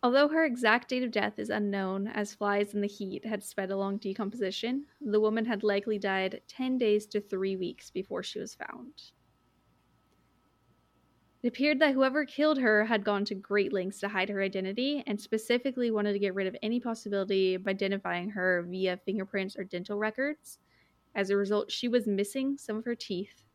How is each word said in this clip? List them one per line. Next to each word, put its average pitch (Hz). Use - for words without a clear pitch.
Although 269
her 320
exact 240
date 254
of 240
death 208
is 220
unknown, 196
as 208
flies 202
in 208
the 202
heat 202
had 220
sped 190
along 196
decomposition, 226
the 214
woman 214
had 214
likely 208
died 190
ten 254
days 208
to 208
three 196
weeks 175
before 180
she -
was -
found. -
It 240
appeared 277
that 285
whoever 269
killed 294
her 214
had 220
gone 202
to 208
great 196
lengths 190
to 202
hide 202
her 202
identity 196
and 208
specifically 240
wanted 208
to 202
get 196
rid 190
of 190
any 240
possibility 196
of 190
identifying 190
her 185
via 180
fingerprints 190
or 208
dental 190
records. 233
As 196
a 202
result, 202
she -
was 226
missing 240
some 214
of 226
her 233
teeth -